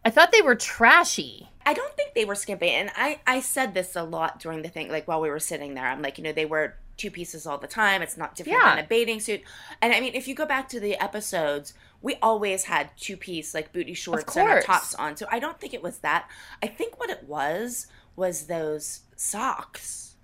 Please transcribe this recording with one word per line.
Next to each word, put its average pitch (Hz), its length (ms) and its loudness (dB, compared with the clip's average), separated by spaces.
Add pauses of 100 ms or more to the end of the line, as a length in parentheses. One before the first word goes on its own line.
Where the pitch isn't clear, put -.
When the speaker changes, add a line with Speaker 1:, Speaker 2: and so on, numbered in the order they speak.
Speaker 1:
I 233 40 6
thought 330 220 8
they 440 100 8
were 302 140 6
trashy. - 920 4 (160)
Speaker 2:
I 302 80 6
don't 523 240 -4
think 587 160 -2
they 226 100 2
were 202 120 -2
skimpy. 185 340 -2
And 160 260 0
I, 285 320 -2
I 262 140 2
said 262 320 -2
this 185 220 -4
a 170 80 -2
lot 160 360 -4
during 160 220 -6
the 156 80 -10
thing, 160 200 -8
like, 156 180 -4
while 165 120 0
we 156 100 0
were 147 100 -4
sitting 147 340 -6
there. 131 140 -6
I'm 135 140 -2
like, 139 160 -6
you - 60 -14
know, 156 80 -4
they 156 140 -2
wear 151 320 -2 (180)
two 202 160 -8
pieces 165 340 -12
all 143 120 -6
the 127 100 -12
time. 196 340 2
It's 160 140 -6
not 156 200 -8
different 330 260 0
Speaker 1:
Yeah. 185 140 8
Speaker 2:
than 156 100 -2
a - 20 -20
bathing 226 320 2
suit. 214 220 -4 (400)
And, 233 100 4
I 214 80 6
mean, 254 140 -2
if 262 160 -6
you 269 60 -6
go 311 100 -2
back 269 240 -2
to 247 100 -8
the 202 160 -2
episodes, 165 800 -2 (280)
we 185 200 -4
always 208 440 2
had 147 300 0
two-piece, 180 580 -10
like, - 200 -8
booty 175 220 -6
shorts - 420 -4
and 381 100 6
our 453 140 6
Speaker 1:
course. - 40 -2
Speaker 2:
tops - 300 2
on. 151 220 -4
So 220 120 -8
I 233 100 0
don't 311 200 -6
think - 140 -12
it 190 100 -10
was - 160 -8
that. 156 300 0 (340)
I 214 40 -4
think - 320 -6
what 480 100 -4
it - 140 -8
was 151 640 -4 (280)
was 180 320 -2
those 156 540 -4 (160)
socks. - 1080 -6